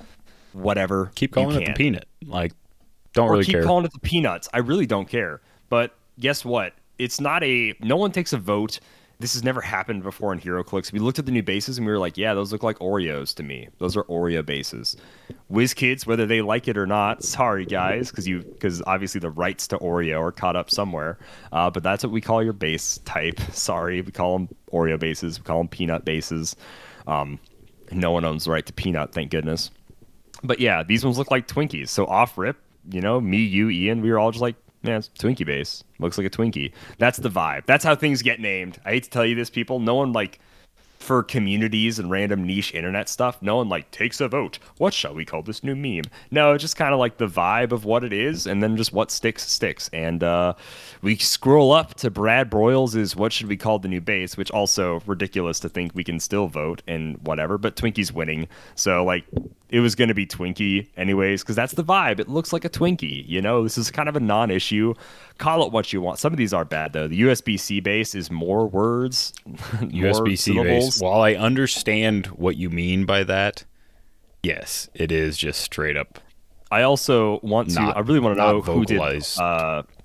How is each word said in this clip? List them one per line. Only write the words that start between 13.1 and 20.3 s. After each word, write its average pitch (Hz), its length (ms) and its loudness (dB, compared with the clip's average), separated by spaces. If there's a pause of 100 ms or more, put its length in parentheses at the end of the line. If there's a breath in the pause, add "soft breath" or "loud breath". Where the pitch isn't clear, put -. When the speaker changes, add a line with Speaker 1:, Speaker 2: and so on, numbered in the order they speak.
Speaker 1:
to - 80 -10
me. 69 260 -10 (100)
Those 92 180 -2
are 104 80 0
Oreo 85 420 0
bases." 69 500 -6 (560 loud breath)
WizKids, 127 540 2
whether 113 200 2
they 113 140 2
like 110 280 -2
it 110 100 -2
or 98 80 0
not, 104 380 0
sorry 107 420 0
guys, 95 460 -2
'cause 92 160 -8
you, 90 140 -2 (180)
'cause 87 260 -2
obviously 95 340 -2
the 85 100 -4
rights 87 380 -4
to 101 100 -4
Oreo 85 420 0
are 82 120 -2